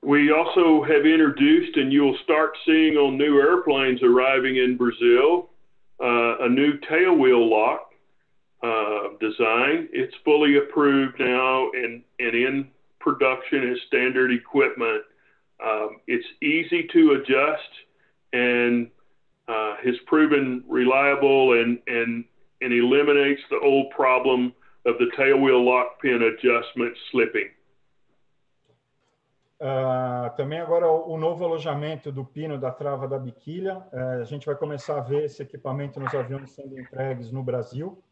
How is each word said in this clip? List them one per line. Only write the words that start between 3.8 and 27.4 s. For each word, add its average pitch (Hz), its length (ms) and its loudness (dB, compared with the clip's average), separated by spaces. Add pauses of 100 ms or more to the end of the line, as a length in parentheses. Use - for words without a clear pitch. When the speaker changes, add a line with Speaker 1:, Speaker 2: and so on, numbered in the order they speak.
Speaker 1:
arriving 131 540 4
in 127 200 0
Brazil, 123 720 2 (500)
uh, 120 460 0
a - 20 0
new 139 300 2 (100)
tailwheel 143 640 4
lock, 110 420 0 (680)
uh, 104 580 -4
design. 120 720 -2
It's 131 220 -6 (100)
fully 147 340 4
approved 139 600 0
now 131 540 0
and, 120 300 -8 (160)
and 117 160 -4
in 135 320 -2 (320)
production 131 720 -2
as 123 160 -4
standard 127 440 0
equipment. 120 720 -2 (560)
Um, 107 460 -6
it's 117 220 -4 (120)
easy 165 540 -2
to 160 200 6
adjust 135 580 -2 (600)
and, 120 600 0 (560)
uh, 110 360 -4
has 123 120 0 (100)
proven 143 640 0
reliable 135 920 2
and, 120 280 -2
and, 117 380 -4 (360)
and 127 100 -4
eliminates 139 800 2
the 143 140 -2
old 135 260 2
problem 127 640 0 (320)
of 117 140 0
the 120 180 2
tailwheel 135 480 4
lock 123 340 0
pin 123 220 0
adjustment 117 760 -2 (160)
slipping. 110 380 -2 (2000)